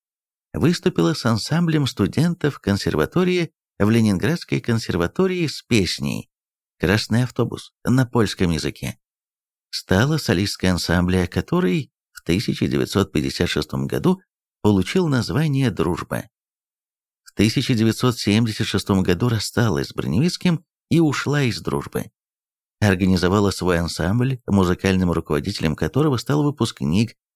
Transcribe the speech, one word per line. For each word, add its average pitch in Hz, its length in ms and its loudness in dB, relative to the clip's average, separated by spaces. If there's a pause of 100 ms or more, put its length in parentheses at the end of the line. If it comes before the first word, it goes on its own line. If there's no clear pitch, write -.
(540)
выступила 165 580 0
с - 140 -4
ансамблем 147 600 0
студентов 143 760 -2
консерватории 156 920 0 (260)
в 101 120 2
Ленинградской 110 720 0
консерватории 120 840 -2
с - 140 -8
песней 71 680 -2 (480)
«Красный 107 460 0
автобус» - 500 -6 (100)
на 127 220 2
польском 98 440 0
языке. 73 480 -6 (680)
Стала 123 480 0
солисткой 98 540 0
ансамбля, 90 560 2
который 175 640 -2 (200)
в - 100 -20
тысяча - 440 -2
девятьсот 69 460 0
пятьдесят - 380 -2
шестом 69 360 -4
году 180 360 0 (400)
получил 190 460 2
название 135 640 0
«Дружба». - 600 -4 (920)
В - 120 -20
тысяча 117 400 2
девятьсот 113 440 2
семьдесят 110 480 0
шестом 95 360 0
году 92 260 2
рассталась 101 600 0
с - 40 -14
Броневицким 151 720 -2 (260)
и 160 100 4
ушла 143 420 0
из 98 180 -2
«Дружбы». - 520 -6 (680)
Организовала 95 720 4
свой 90 280 0
ансамбль, 110 680 -2
музыкальным 92 640 2
руководителем 80 640 -2
которого 127 440 -2
стал 147 260 -2
выпускник 110 720 -2 (200)